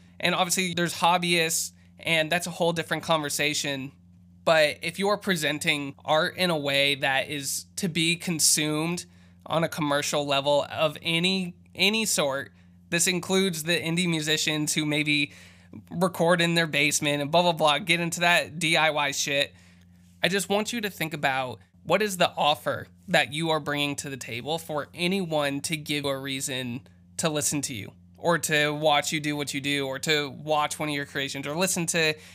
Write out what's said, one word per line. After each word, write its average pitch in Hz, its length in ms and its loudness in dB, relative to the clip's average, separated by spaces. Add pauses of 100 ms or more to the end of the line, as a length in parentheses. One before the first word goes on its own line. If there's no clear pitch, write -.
(200)
And 175 140 2
obviously 175 400 0
there's 170 200 0
hobbyists, 175 800 2 (260)
and 160 320 0
that's 170 160 0
a 180 40 -6
whole 170 220 2
different 165 300 -4
conversation. 147 880 -2 (520)
But 156 380 4
if 165 180 -4
you 190 80 2
are 208 80 2
presenting 151 880 0
art 156 320 2
in 180 140 2
a 165 60 2
way 139 400 2
that 135 320 0
is 139 380 -6 (100)
to 202 120 -2
be 165 260 2
consumed 160 920 0 (380)
on 165 200 0
a 160 40 0
commercial 147 560 -2
level 143 460 2
of 151 320 -2
any, 175 540 0 (180)
any 214 300 2
sort, 139 480 -2 (380)
this 165 180 2
includes 180 560 0
the 165 160 0
indie 170 280 0
musicians 156 640 0
who 156 120 0
maybe 147 460 0 (580)
record 175 500 2
in 170 140 2
their 170 120 2
basement 147 540 2
and 143 100 -4
blah, 170 120 6
blah, 175 100 4
blah, 151 260 4
get 170 220 0
into 170 200 -4
that 170 380 2
D 160 180 2
I 156 140 4
Y 147 200 0
shit. 143 420 -2 (720)
I 180 60 4
just 190 200 -2
want 208 240 0
you 240 80 -6
to 208 100 -4
think 160 220 -6
about 135 460 -2 (240)
what 175 180 2
is 208 160 -2
the 175 200 2
offer 151 500 0 (220)
that 151 240 2
you 160 180 -2
are 156 100 0
bringing 143 360 -2
to 143 140 -8
the 135 60 -8
table 127 420 -6
for 151 360 -6
anyone 160 640 0
to 165 160 -4
give 147 280 -4
a 139 140 -2
reason 135 640 -6 (380)
to 170 100 0
listen 151 340 -2
to 135 120 -6
you - 180 -10 (240)
or 170 220 2
to 147 320 2
watch 147 420 2
you 156 80 -2
do 147 160 -2
what 143 180 -4
you 143 60 -6
do 139 260 0
or 131 120 -6
to 147 320 0
watch 147 480 -2
one 156 100 -4
of 151 60 -4
your 143 120 -6
creations 139 400 -6
or 143 80 -4
listen 180 320 0
to 160 280 2 (200)